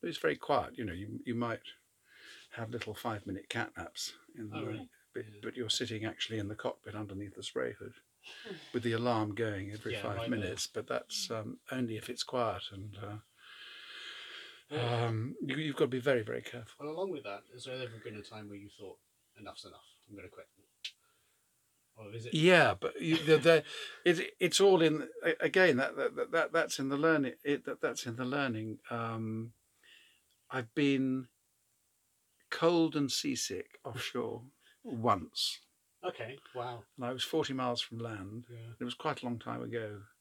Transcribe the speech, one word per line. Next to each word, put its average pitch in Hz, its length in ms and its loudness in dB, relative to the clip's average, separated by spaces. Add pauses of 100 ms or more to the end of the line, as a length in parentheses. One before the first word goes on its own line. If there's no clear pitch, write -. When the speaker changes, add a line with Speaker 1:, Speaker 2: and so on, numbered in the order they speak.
Speaker 1:
But - 80 -6
it's 156 100 -6
very 156 180 2
quiet, - 400 0
you 123 80 -6
know, 95 80 -4
you, 104 320 -8
you 123 100 -2
might 117 260 -2 (960)
have 113 140 -6
little 113 240 -6
five-minute 104 540 -6
cat - 280 -2
naps - 380 -10 (220)
in 107 180 -10
Speaker 2:
Oh, 107 60 -4
Speaker 1:
the 107 60 -6
Speaker 2:
really? - 220 -8 (260)
Speaker 1:
but, 120 100 -6
Speaker 2:
Yeah. 104 180 -18
Speaker 1:
but 113 140 -8
you're 117 140 -4
sitting 110 340 -2
actually 113 340 -2
in 101 100 -2
the 104 60 -4
cockpit - 400 -6
underneath 101 420 -8
the - 60 -12
spray 64 360 -2
hood - 140 -12 (800)
with 120 100 0
the 117 100 2
alarm 113 420 2
going 101 380 -2
every 107 220 -6
Speaker 2:
Yeah, - 80 -4
Speaker 1:
five 104 140 -2
Speaker 2:
right 98 140 -2
there. 110 80 0
Speaker 1:
minutes, - 280 -2
but - 200 -6
that's, - 440 -2
um, 113 280 -6 (120)
only 120 260 -2
if 110 120 -8
it's 123 140 -6
quiet 117 400 0 (100)
and, 101 300 -12
uh, 104 140 -8 (1500)
Speaker 2:
Yeah. 120 360 2
Speaker 1:
um, 113 360 0
you, 139 140 -2
you've 151 200 -2
got 156 100 6
to - 20 2
be 127 120 0
very, 123 220 4
very 117 200 -4
careful. 117 380 -12
Speaker 2:
Well, 147 100 -6
along 185 200 -4
with 151 140 -6
that, 101 180 -8 (100)
has 123 120 -14
there 131 120 -8
ever 113 280 -8
been 107 120 -10
a 104 60 -12
time 107 260 -14
where 101 100 -12
you 101 100 -16 (100)
thought, 95 200 -14 (400)
"Enough's 101 260 -14
enough, - 200 -20 (240)
I'm 104 80 -16
gonna 95 120 -14
quit"? - 180 -18 (1500)
Or 107 180 -14
is 113 120 -6
it 120 80 -6
Speaker 1:
Yeah, 160 460 8
but - 200 -4
you, 165 180 4
the, 156 200 8
the, 160 260 8 (400)
it's, 175 160 6 (200)
it's 180 200 4
all 190 200 10
in, 156 280 6 (160)
a-, 147 100 4 (100)
again, 165 320 8
that, 123 200 2
that, 131 200 0
that, 135 160 -2
that, 160 200 2
that's 160 260 2
in 135 100 -2
the 139 80 0
learning, 147 380 4 (100)
it, 143 220 2
that, 135 160 -6
that's - 240 0
in 113 100 -4
the 127 80 -2
learning. 120 540 -2 (120)
Um, 113 640 -4 (1000)
I've 123 240 -4
been 131 520 4 (1200)
cold 165 460 4
and 143 160 2
seasick - 720 -4
offshore 113 580 -4 (420)
once. 113 760 0 (440)
Speaker 2:
Okay, - 340 -6 (160)
wow. 120 280 -6 (140)
Speaker 1:
And 127 100 -4
I 127 60 -2
was 131 100 -2
forty 156 300 0
miles 127 280 0
from - 180 -6
land. 110 520 -6
Speaker 2:
Yeah. 117 300 -12
Speaker 1:
It 123 40 -4
was 123 100 -4
quite - 280 -4
a 127 40 -6
long 120 120 -2
time 117 240 -6
ago. 110 380 -6 (200)